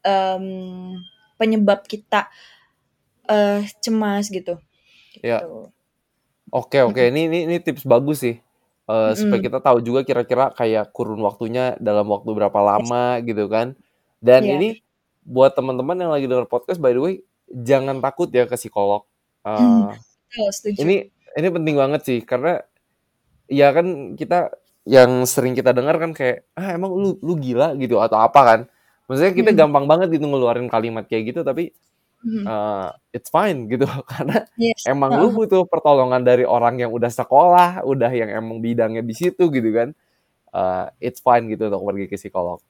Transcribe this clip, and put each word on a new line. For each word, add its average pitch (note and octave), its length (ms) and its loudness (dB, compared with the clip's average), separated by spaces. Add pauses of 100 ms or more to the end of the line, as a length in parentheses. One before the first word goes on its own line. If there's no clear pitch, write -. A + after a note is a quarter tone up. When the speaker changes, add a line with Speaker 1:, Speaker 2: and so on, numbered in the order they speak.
Speaker 1:
em, F#3+ 400 0 (960)
penyebab G#3 480 0
kita, - 400 -4 (1000)
eh, G#3 320 2 (240)
cemas G#3 480 -2
gitu. F3 260 -8 (640)
Speaker 2:
Ya. A2+ 220 -4
Speaker 1:
Gitu. A#2 280 -18 (760)
Speaker 2:
Oke, B2+ 320 -2
oke. B2 220 2
Speaker 1:
Mm-mm. A#2+ 100 2
Speaker 2:
Ini, D3 160 -2
ini, D#3+ 100 -4 (100)
ini E3+ 120 -2
tips D#3 240 -8
bagus C3+ 400 2
sih. A#2 120 -4 (520)
Eh, A2 320 0
supaya C#3+ 200 0
Speaker 1:
Mm-mm. - 40 -6
Speaker 2:
kita B2+ 160 -4
tahu A#2+ 240 2
juga A#2+ 160 0
kira-kira B2+ 560 0
kayak A2 400 -2
kurun G#2+ 240 -6
waktunya A#2 560 -4
dalam G#2 320 0
waktu G#2 240 -4
berapa G#2 240 -2
Speaker 1:
Yes. G#2 80 4
Speaker 2:
lama A#2+ 560 0
gitu A2 320 -4
kan. A#2 240 -4 (480)
Dan C3 240 6
Speaker 1:
Iya. C#3 80 0
Speaker 2:
ini A3 240 -2 (480)
buat B2+ 240 4
teman-teman C3 480 -4
yang E3+ 140 -4
lagi C#3+ 100 -2
denger B2 240 -2
podcast, E3+ 320 -4
by B2+ 160 2
the C3 80 0
way, F#3 100 -2 (380)
jangan C3 480 -2
takut C3+ 320 -4
ya A#2+ 160 2
ke B2 80 -4
psikolog. G#2 480 -2 (400)
Eh, G#2 120 -6
Speaker 1:
Hmm. A2+ 360 2 (400)
Betul, G#3+ 240 -4
setuju. G3+ 280 -6
Speaker 2:
ini, F#3 120 2 (420)
ini D#3+ 140 -2
penting D#3 240 -2
banget C#3 320 0
sih, B2+ 160 -2
karena C#3+ 380 -2 (880)
ya C#3+ 260 6
kan D#3+ 420 -2
kita E3 340 -2 (360)
yang B2+ 400 8
sering B2+ 280 0
kita B2 200 2
dengar C#3 240 0
kan E3 160 -6
kayak, B2+ 400 -4
"Ah, F#3 200 -8
emang F#3 200 -6
lu, F#3+ 240 -2
lu E3+ 160 -4
gila?" C3+ 400 0
gitu A#2+ 240 0
atau A2 200 2
apa A#2 240 6
kan. A2+ 160 6 (480)
Maksudnya D3+ 280 2
kita A3 160 4
Speaker 1:
Hmm. - 160 4
Speaker 2:
gampang C#3+ 200 2
banget E3+ 280 2
gitu D3+ 120 -2
ngeluarin B2 440 0
kalimat A2+ 360 -4
kayak A2+ 260 -4
gitu, E3+ 100 -6
tapi, C#3 280 -4 (520)
Speaker 1:
Hmm. A3 240 -6
Speaker 2:
eh, G#2 400 -4 (280)
it's - 160 -12
fine D#3+ 400 -2
gitu. B2+ 120 0
<laughs> C3+ 280 -8
Karena F#3+ 320 -2 (120)
Speaker 1:
Yes. A#3 320 -2
Speaker 2:
emang F#3+ 300 0
lu G3 120 4
Speaker 1:
Heeh. G3 40 -4
Speaker 2:
butuh G#3 340 2
pertolongan C3 560 2
dari B2 240 4
orang A#2+ 340 2
yang A#2 120 -4
udah A#2+ 180 -2
sekolah, F3 760 4
udah C3 260 0
yang A2+ 200 -2
emang A2+ 320 -8
bidangnya A2+ 400 -2
di A#2 120 -8
situ F3 360 0
gitu A#2 220 0
kan. A#2 140 0 (640)
Eh, F#2 320 -2 (260)
it's - 120 -20
fine A#2+ 280 4
gitu G#2+ 180 -4
untuk F#2+ 180 -4
pergi G2 220 -6
ke G2+ 100 -8
psikolog. F2 500 -6